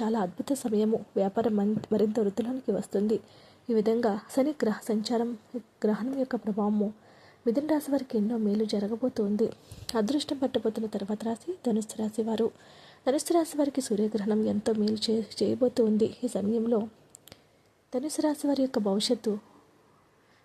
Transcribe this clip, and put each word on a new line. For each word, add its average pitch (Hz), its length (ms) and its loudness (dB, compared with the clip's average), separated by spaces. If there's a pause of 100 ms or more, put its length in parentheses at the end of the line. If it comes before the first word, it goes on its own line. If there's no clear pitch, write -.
చాలా 220 180 0
అద్భుత 180 320 -2
సమయము. 220 520 0 (120)
వ్యాపారం 214 400 2
మన్-, 208 200 2 (160)
మరింత 214 280 2
వృద్ధిలోనికి 226 520 -2
వస్తుంది. 202 480 0 (500)
ఈ 233 40 2
విధంగా 220 460 2 (160)
శని 285 260 2
గ్రహ 214 260 0
సంచారం, 226 500 0 (180)
గ్రహణం 226 640 -2
యొక్క 254 180 -2
ప్రభావము 208 560 0 (540)
మిథున 285 200 2
రాశి 294 240 0
వారికి 269 280 0
ఎన్నో 220 180 0
మేలు 214 280 2
జరగబోతోంది. 214 880 0 (460)
అదృష్టం 277 420 0
పట్టబోతున్న 226 500 -2
తర్వాత 208 360 -6
రాశి 226 420 -6
ధనుస్సు 220 340 -2
రాశి 214 220 -2
వారు. 220 280 0 (560)
ధనుస్సు 294 280 2
రాశి 311 240 2
వారికి 277 220 0
సూర్యగ్రహణం 214 640 0
ఎంతో 208 260 0
మేలు 214 380 0
చే-, 220 140 2 (180)
చేయబోతోంది. 220 720 2 (100)
ఈ 247 40 0
సమయంలో 220 520 0 (1120)
ధనుసు 294 280 -4
రాశి 294 240 0
వారి 269 160 2
యొక్క 262 160 0
భవిష్యత్తు, 208 600 0 (1080)